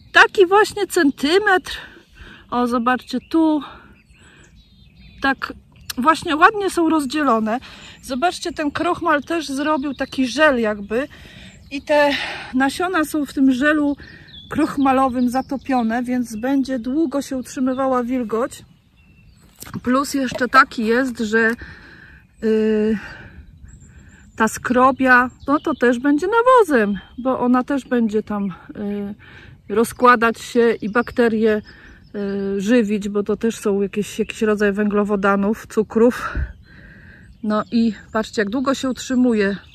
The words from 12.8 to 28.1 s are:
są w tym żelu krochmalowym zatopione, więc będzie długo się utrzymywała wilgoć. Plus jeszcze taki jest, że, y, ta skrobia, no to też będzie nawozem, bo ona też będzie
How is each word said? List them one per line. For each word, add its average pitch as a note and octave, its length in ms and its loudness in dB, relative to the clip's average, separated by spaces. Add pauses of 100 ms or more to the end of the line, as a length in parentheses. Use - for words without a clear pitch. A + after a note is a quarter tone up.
są D4 220 -4
w - 60 -12
tym C4+ 200 4
żelu C#4+ 440 0 (520)
krochmalowym C4 840 0
zatopione, B3 720 -2
więc A#3+ 340 -4
będzie C4 420 -2
długo C4+ 440 -2
się C4+ 140 -8
utrzymywała B3+ 680 -2
wilgoć. A#3+ 640 -4 (1160)
Plus C4 320 0
jeszcze B3+ 340 -2
taki C4 380 2
jest, A#3+ 320 0
że, A3+ 320 2 (960)
y, A3 540 2 (1400)
ta A3 120 2
skrobia, B3+ 840 2 (160)
no D4 140 0
to D#4 140 -2
też A#3+ 240 2
będzie C#4+ 280 0
nawozem, G4 720 4 (200)
bo B3 220 -2
ona B3 240 2
też C#4 200 -4
będzie A3 380 0